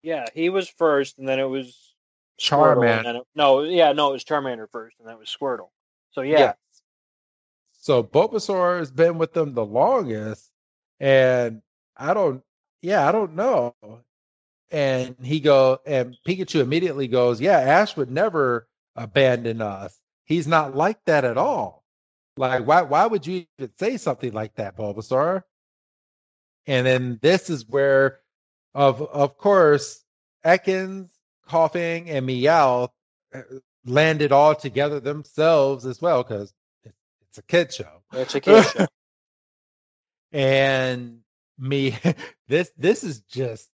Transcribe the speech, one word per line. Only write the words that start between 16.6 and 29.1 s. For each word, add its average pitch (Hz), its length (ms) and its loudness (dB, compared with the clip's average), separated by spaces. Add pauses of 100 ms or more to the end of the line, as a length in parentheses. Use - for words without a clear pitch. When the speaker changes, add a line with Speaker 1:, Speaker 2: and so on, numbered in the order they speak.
Speaker 2:
goes, 123 320 0
"Yeah, 175 200 2
Ash 156 360 2
would 127 160 -6
never 139 560 -2 (280)
abandon 117 640 0
us. 98 360 -10 (280)
He's 160 220 -2
not 151 280 0
like 185 300 -2
that 151 180 2
at 120 140 -2
all. 170 480 -4 (500)
Like, 127 320 -2
why, 160 140 4
why 156 240 2
would 202 200 -4
you 180 200 -8 (120)
even 127 220 -12
say 226 180 -4
something 127 360 -6
like 110 220 -8
that, 98 220 -10
Bulbasaur?" 131 680 -4 (1200)
And 127 200 0
then 127 360 0
this 180 280 2
is 127 180 -8
where, 135 520 2 (540)
of, 135 280 2
of 143 360 -4